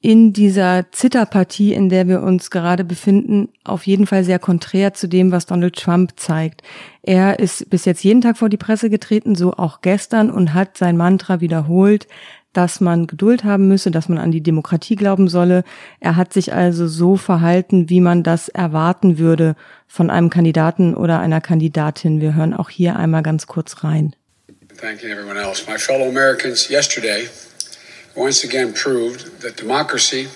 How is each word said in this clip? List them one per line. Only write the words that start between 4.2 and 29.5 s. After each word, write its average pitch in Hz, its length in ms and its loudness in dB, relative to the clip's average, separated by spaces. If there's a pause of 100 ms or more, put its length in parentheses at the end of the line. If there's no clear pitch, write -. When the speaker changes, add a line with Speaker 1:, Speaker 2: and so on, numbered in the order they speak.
Speaker 1:
sehr 180 160 0
konträr 190 540 -2
zu 185 160 -8
dem, 185 240 2
was 175 120 -2
Donald 175 300 -2
Trump 175 400 0
zeigt. 160 460 -6 (400)
Er 190 380 2
ist - 300 -4
bis 180 140 0
jetzt 180 220 -2
jeden 233 160 6
Tag 233 160 0
vor 226 100 0
die 208 80 0
Presse 220 340 -2
getreten, 214 460 -2
so 175 160 0
auch - 300 -6
gestern, 214 500 0
und 175 220 0
hat 185 240 -2
sein 175 180 0
Mantra 180 460 0
wiederholt, 170 680 2 (460)
dass 180 260 -2
man 170 280 0
Geduld 214 360 0
haben 196 240 2
müsse, 190 240 2
dass 165 160 -2
man 165 120 -2
an 165 120 -2
die 160 100 -2
Demokratie 160 540 -2
glauben 196 320 2
solle. 180 380 2 (340)
Er 170 160 0
hat 175 160 0
sich - 220 -2
also 175 340 0
so 175 300 2
verhalten, 175 720 2
wie 180 100 4
man 175 240 4
das 165 240 -2
erwarten 170 680 0
würde 160 400 2 (280)
von - 240 -2
einem 170 200 2
Kandidaten 165 640 0
oder 165 240 0
einer 160 220 0
Kandidatin. 156 800 -2
Wir 151 140 0
hören 160 180 0
auch - 160 -8
hier 175 260 -2
einmal 160 260 -2
ganz 156 260 -4
kurz - 360 -10
rein. 156 320 -2 (640)
Speaker 2:
Thanking 107 300 -12
everyone 101 280 -12
else. 101 320 -10
My 107 80 -8
fellow 135 300 -2
Americans, 127 640 0
yesterday 113 580 -4 (880)
once 135 280 -2
again 127 300 -4
proved 123 680 -6
that 98 140 -12